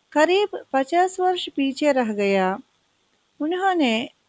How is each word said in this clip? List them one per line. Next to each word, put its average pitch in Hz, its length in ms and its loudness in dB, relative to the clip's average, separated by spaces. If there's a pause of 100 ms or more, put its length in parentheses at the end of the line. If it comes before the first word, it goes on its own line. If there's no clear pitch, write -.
(120)
करीब 359 360 2 (240)
पचास 349 480 0
वर्ष 370 280 0
पीछे 277 440 0
रह 240 200 0
गया। 196 460 0 (840)
उन्होंने 311 680 0 (200)